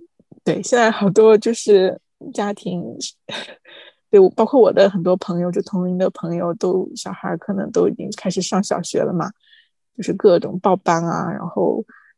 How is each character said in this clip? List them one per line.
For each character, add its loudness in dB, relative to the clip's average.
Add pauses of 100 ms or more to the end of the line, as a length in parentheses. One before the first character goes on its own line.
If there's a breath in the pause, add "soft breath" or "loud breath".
(420)
对， -2
现 0
在 4
好 0
多 8
就 -2
是 2 (320)
家 -4
庭， -8 (460)
<laughs> -20
对， 6 (120)
包 2
括 2
我 6
的 6
很 -2
多 2
朋 -6
友， -2
就 -2
同 -4
龄 -4
的 0
朋 -6
友 -4
都， -2
小 -12
孩 -10
儿 -4
可 -8
能 -6
都 2
已 -2
经 -10
开 -6
始 -4
上 -2
小 -4
学 -4
了 -2
嘛， -4 (640 soft breath)
就 -12
是 -6
各 4
种 -8
报 2
班 -2
啊， -4
然 -10
后 -2 (340 soft breath)